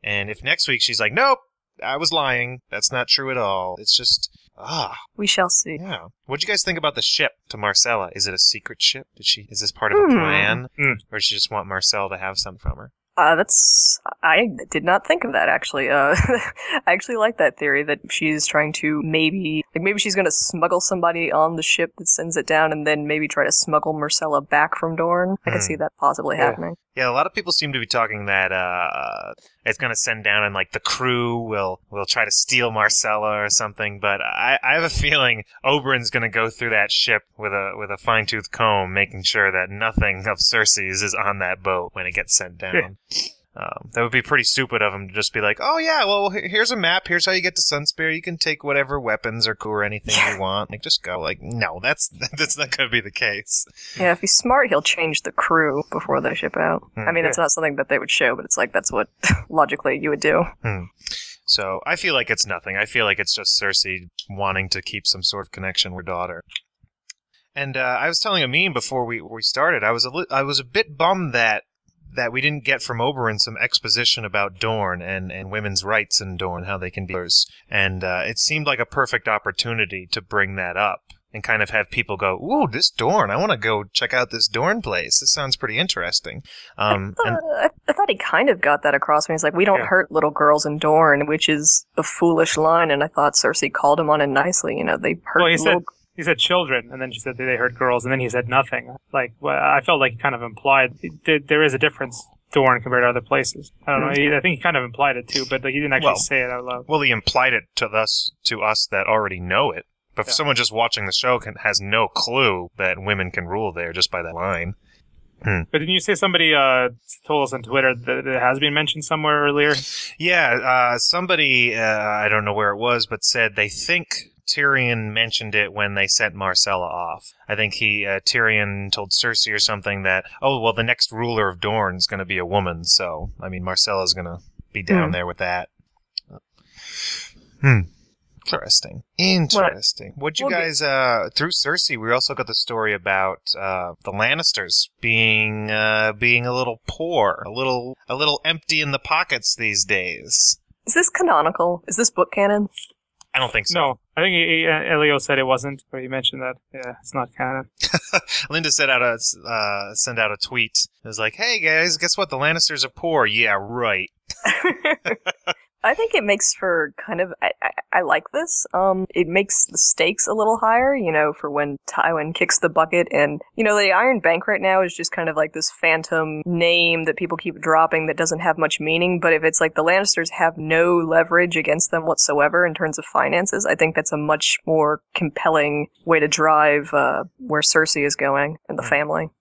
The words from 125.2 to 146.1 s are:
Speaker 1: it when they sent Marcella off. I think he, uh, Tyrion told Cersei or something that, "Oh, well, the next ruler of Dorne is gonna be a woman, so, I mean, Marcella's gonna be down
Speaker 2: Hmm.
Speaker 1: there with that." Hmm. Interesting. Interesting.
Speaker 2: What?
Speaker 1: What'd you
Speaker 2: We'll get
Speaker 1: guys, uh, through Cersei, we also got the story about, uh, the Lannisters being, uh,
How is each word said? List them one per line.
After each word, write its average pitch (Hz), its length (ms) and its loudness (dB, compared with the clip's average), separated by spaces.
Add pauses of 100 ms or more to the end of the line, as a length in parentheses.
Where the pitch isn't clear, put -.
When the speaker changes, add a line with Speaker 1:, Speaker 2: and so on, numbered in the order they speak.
Speaker 1:
it 104 160 0
when 101 240 -2
they 98 120 0
sent 104 280 0
Marcella 92 520 0
off. 82 440 -8 (160)
I 107 80 -2
think 104 200 0
he, 104 300 -2
uh, 98 140 -2
Tyrion 104 720 0
told 101 200 -4
Cersei 113 420 -2
or 104 60 -2
something 101 440 -2
that, 95 220 0 (160)
"Oh, 135 180 2
well, 113 140 2
the 113 100 0
next 120 300 0
ruler 113 340 0
of 90 140 -6
Dorne 104 340 0
is 90 100 -2
gonna 95 200 -4
be 92 120 -4
a 90 80 -2
woman, 87 380 -2
so, 82 460 0 (120)
I 92 60 -10
mean, 92 160 -8
Marcella's 92 500 0
gonna 87 260 -6 (340)
be 101 100 -6
down 90 220 2
Speaker 2:
Hmm. 78 80 -2
Speaker 1:
there 90 120 -2
with 87 120 -8
that." 90 320 -4 (1900)
Hmm. 127 200 6 (640)
Interesting. - 580 -2 (160)
Interesting. 175 960 0
Speaker 2:
What? 135 80 -12
Speaker 1:
What'd 156 160 -4
you 269 80 -4
Speaker 2:
We'll 180 100 -2
get 165 80 0
Speaker 1:
guys, 151 160 -2
uh, 127 540 2
through 160 160 0
Cersei, 156 440 0
we 110 160 -2
also 131 220 2
got 127 140 -4
the 113 80 -6
story 110 380 -2
about, 95 460 0 (180)
uh, 92 360 -4 (100)
the 101 80 -6
Lannisters 107 760 0 (100)
being, 107 680 2
uh, 107 440 2